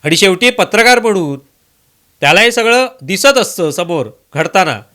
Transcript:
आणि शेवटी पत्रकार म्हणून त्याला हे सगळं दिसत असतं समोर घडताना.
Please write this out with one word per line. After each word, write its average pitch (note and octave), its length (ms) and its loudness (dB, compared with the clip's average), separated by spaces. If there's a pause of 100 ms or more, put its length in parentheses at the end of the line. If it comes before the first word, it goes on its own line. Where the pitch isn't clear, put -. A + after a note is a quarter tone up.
आणि D#3 140 0
शेवटी G3 320 2
पत्रकार A#3 500 2
म्हणून F3+ 400 -2 (800)
त्याला E3 200 2
हे A#3+ 100 2
सगळं A#3 360 0 (140)
दिसत G3 360 0
असतं F3+ 340 -2
समोर E3 360 -4 (260)
घडताना. D#3 480 -2 (140)